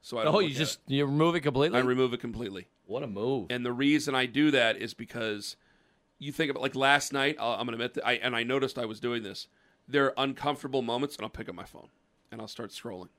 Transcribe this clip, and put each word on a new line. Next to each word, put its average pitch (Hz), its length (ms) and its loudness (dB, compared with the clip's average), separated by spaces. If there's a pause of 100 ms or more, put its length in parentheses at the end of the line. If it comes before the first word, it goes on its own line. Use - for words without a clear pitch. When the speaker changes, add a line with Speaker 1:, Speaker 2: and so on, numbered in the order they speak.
Speaker 1:
So - 160 -8
I 110 60 0
don't 156 100 6
Speaker 2:
Oh, 202 40 8
Speaker 1:
look 202 60 4
Speaker 2:
you 147 100 -4
Speaker 1:
at - 20 -4
Speaker 2:
just, 147 300 -2
Speaker 1:
it. 135 80 -2
Speaker 2:
you 143 120 4
remove 156 280 4
it 170 60 0
completely? 139 400 2
Speaker 1:
I - 20 4
remove 127 300 4
it 120 80 -6
completely. 107 480 -8 (160)
Speaker 2:
What 117 180 -6
a 139 60 -8
move. 110 420 -2
Speaker 1:
And 123 160 -2
the 120 60 -2
reason 139 420 2
I 127 120 2
do 143 260 2
that 117 240 4
is 110 180 -8
because 110 640 -6 (640)
you 139 100 -10
think 147 220 -2
about, 131 100 -4
like, 131 140 -2
last 135 360 4
night, 139 280 2
I'll, 117 140 0
I'm 110 120 -4
gonna 120 60 -6
admit 117 220 -4
that, - 120 -4
I, 120 60 4
and 123 240 0
I 117 80 0
noticed 131 340 0
I 120 80 -4
was 107 140 -8
doing 120 240 -2
this. - 240 -10 (400)
There 139 180 4
are 131 100 0
uncomfortable 135 680 -2
moments, 120 340 -2
and 107 80 -8
I'll 110 60 -8
pick - 180 -12
up 90 80 -12
my 92 80 -12
phone, - 240 -20 (420)
and 113 100 -12
I'll 110 60 -10
start 107 240 -10
scrolling. 92 380 -12 (100)